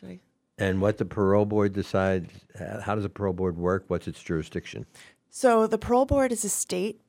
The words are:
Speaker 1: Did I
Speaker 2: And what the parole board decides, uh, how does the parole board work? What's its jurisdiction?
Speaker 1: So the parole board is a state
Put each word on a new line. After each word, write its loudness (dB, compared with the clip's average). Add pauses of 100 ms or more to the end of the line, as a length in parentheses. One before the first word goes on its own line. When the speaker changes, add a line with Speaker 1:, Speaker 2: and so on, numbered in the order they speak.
Speaker 1:
Did -16
I -16 (380)
Speaker 2:
And 0
what 2
the 0
parole 4
board 2
decides, 0 (300)
uh, -8
how -2
does -2
the -4
parole -4
board -2
work? 0
What's -4
its -12
jurisdiction? -6 (440)
Speaker 1:
So 2
the -2
parole 2
board 2
is -4
a -4
state -4